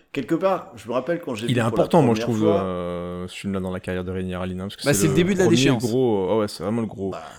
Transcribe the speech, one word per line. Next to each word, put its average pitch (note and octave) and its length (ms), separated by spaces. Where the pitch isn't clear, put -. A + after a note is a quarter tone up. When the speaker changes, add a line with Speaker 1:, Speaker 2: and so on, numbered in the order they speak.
Speaker 1:
quelque C#3+ 240
part. F3+ 400
Je G#2 120
me A#2+ 60
rappelle E3 260
quand C3 140
j'ai A2 120
Speaker 2:
Il B2 80
Speaker 1:
vu A#2 40
Speaker 2:
est A#2 40
Speaker 1:
pour A2+ 60
Speaker 2:
important, E3 320
Speaker 1:
la C3+ 60
Speaker 2:
moi, A#2 80
je A2 80
Speaker 1:
première A#2+ 160
Speaker 2:
trouve, G#2+ 100
Speaker 1:
fois. G2+ 140
Speaker 2:
euh, F2+ 680
ce - 80
film-là G2 240
dans F#2 120
la F#2 80
carrière F2+ 240
de F#2 80
Renny F#2 220
Harlin, F#2 260
hein, - 20
parce G2+ 140
que - 80
Speaker 3:
Bah, C#3 100
Speaker 2:
c'est - 60
Speaker 3:
c'est E3 80
le - 40
Speaker 2:
le - 40
Speaker 3:
début F3+ 180
de F3+ 60
la F#3 60
Speaker 2:
premier A2+ 100
Speaker 3:
déchéance. C3 260
Speaker 2:
gros, A2 480
ah A2 80
ouais, G#2 100
c'est - 140
vraiment A2 180
le A2 60
gros F#2+ 240
Speaker 1:
Bah, E2 120